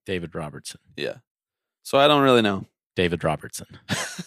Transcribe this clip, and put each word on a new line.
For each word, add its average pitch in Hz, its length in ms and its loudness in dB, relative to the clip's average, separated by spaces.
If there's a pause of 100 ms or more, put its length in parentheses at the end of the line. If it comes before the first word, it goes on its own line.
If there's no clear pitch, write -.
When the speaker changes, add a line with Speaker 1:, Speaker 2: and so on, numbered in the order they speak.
Speaker 1:
David 85 280 -8
Robertson. 73 460 -12 (160)
Speaker 2:
Yeah. 69 220 -8 (640)
So - 140 0
I 143 100 6
don't 147 160 4
really 127 180 6
know. 98 240 -2 (300)
Speaker 1:
David 87 280 0
Robertson. - 440 -6 (600)